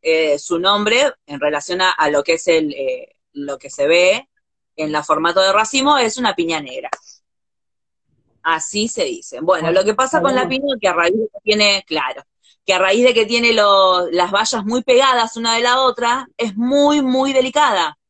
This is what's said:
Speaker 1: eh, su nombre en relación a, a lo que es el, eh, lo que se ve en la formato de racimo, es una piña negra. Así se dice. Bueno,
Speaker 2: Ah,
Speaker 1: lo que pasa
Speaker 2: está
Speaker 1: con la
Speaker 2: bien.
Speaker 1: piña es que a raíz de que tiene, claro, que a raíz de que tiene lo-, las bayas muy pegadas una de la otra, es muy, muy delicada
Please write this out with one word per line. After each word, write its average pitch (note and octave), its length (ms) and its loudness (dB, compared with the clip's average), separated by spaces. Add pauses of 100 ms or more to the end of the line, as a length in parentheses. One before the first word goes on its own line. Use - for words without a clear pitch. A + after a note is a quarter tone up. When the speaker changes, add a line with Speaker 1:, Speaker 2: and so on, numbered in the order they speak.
Speaker 1:
eh, D#3+ 380 0
su E3+ 200 -4
nombre G#3+ 540 0 (140)
en C#3+ 140 -12
relación D3+ 420 -4
a, F#3 80 2
a D#3 180 0
lo D3 160 0
que E3 100 0
es - 140 -6
el, D#3+ 240 2
eh, C3 440 -8 (180)
lo C#3+ 240 -10
que C#3+ 100 -18
se C#3+ 180 -4
ve F3+ 420 2 (480)
en D#3 160 -6
la D3+ 120 -2
formato E3+ 380 0
de F#3+ 100 2
racimo, C4+ 460 2
es A3 180 -2
una A3+ 180 -2
piña E3 280 -2
negra. C3 260 -12 (1500)
Así E3 460 -4
se G#3 160 -4
dice. - 360 -10
Bueno, D#3+ 280 0
Speaker 2:
Ah, E3+ 40 0
Speaker 1:
lo F#3+ 120 4
que G#3 100 0
pasa C4 240 0
Speaker 2:
está C#4+ 40 0
Speaker 1:
con C4 120 0
la B3+ 120 2
Speaker 2:
bien. C4 160 -4
Speaker 1:
piña C#4 120 -2
es A3+ 60 -10
que G3 80 0
a F3+ 60 0
raíz E3+ 200 2
de A3 180 -2
que - 100 -18
tiene, G#3 440 0
claro, C3+ 360 -6 (420)
que G3 100 0
a F#3 40 0
raíz G3 260 2
de B3 100 6
que A3 120 2
tiene A#3 260 0
lo-, F#3+ 580 4
las F3 200 0
bayas G#3+ 340 -2
muy A#3 180 -2
pegadas B3 540 2
una A3+ 200 -2
de A#3 60 0
la B3 180 2
otra, B3 460 -2 (100)
es G#3+ 200 -6
muy, C#4+ 460 2
muy C4 300 0
delicada B3+ 680 0 (100)